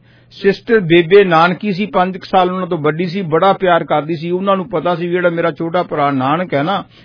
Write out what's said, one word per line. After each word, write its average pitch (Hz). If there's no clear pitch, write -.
ਸਿਸਟਰ 202
ਬੇਬੇ 175
ਨਾਨਕੀ 175
ਸੀ, 190
ਪੰਜ 185
ਕੁ -
ਸਾਲ 185
ਉਹਨਾਂ 185
ਤੋਂ 170
ਵੱਡੀ 156
ਸੀ, 185
ਬੜਾ 170
ਪਿਆਰ 175
ਕਰਦੀ 151
ਸੀ। 165
ਉਹਨਾਂ 190
ਨੂੰ 180
ਪਤਾ 175
ਸੀ 170
ਵੀ 170
ਜਿਹੜਾ 175
ਮੇਰਾ 165
ਛੋਟਾ 165
ਭਰਾ 147
ਨਾਨਕ 143
ਹੈ 139
ਨਾ, 185